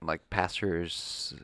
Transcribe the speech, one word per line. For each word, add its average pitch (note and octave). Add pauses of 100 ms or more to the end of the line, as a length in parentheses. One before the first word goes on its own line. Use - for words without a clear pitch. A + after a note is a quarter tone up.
like, D#2+
pastors, F2+ (100)